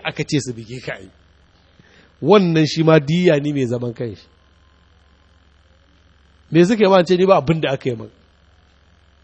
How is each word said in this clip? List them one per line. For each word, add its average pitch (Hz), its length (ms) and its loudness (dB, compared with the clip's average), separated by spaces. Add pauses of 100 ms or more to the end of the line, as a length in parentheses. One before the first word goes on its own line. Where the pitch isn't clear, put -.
aka - 200 -8
ce 151 160 -4
su 120 140 -8
buge 117 300 -16
ka 139 100 -10
ai. 95 160 -20 (1120)
Wannan 165 440 2
shi 160 160 -2
ma 160 180 4
diyya 156 400 0
ne 147 120 -4
mai 135 140 -2
zaman 120 280 -6
kanshi. 110 320 -12 (2250)
Me 165 140 4
suka 208 200 2
yi 190 60 4
ma? 185 140 4
Ce 185 120 0
ni 185 100 2
ba 190 100 4
abin 156 240 -2
da 143 120 -4
aka 139 180 -6
yi 117 60 -6
min. 110 140 -16 (1120)